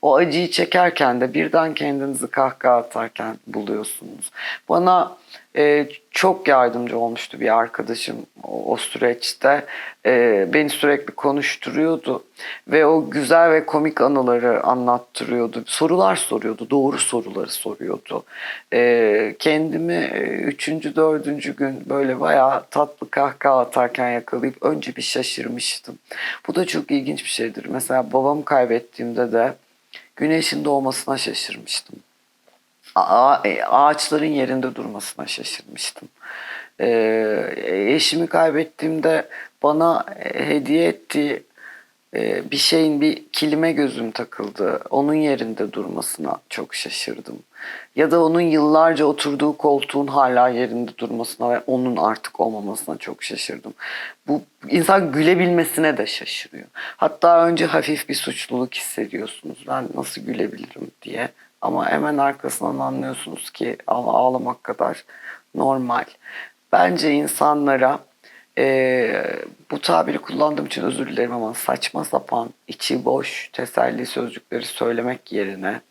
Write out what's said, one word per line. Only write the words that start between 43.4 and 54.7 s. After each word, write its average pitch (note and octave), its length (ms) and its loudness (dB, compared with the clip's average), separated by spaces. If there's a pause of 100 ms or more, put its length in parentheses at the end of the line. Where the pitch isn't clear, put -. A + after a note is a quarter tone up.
gözüm B2 380 -2
takıldı. G#2 720 -4 (100)
Onun C#3+ 240 2
yerinde A#2+ 580 -2
durmasına - 640 -6 (120)
çok - 260 -10
şaşırdım. - 640 -8 (580)
Ya D3 140 4
da E3+ 140 6
onun E3 160 4
yıllarca D#3 640 6
oturduğu D3 520 0
koltuğun C#3+ 500 0
hala B2+ 420 4
yerinde A#2+ 500 -4
durmasına A#2 520 -4
ve A#2+ 160 0
onun B2+ 300 0
artık - 440 0
olmamasına G#2+ 580 -4
çok - 240 -12
şaşırdım. - 520 -10 (520)
Bu, D3 160 0 (260)
insan F3 440 4